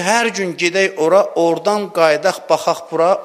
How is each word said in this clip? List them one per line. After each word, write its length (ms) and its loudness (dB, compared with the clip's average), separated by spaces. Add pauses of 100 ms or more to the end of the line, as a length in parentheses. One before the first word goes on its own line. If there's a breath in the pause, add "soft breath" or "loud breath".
hər 320 2
gün 160 -4
gedək 480 0
ora, 220 4 (180)
oradan 480 0
qayıdaq, 600 0
baxaq 420 0
bura, 340 2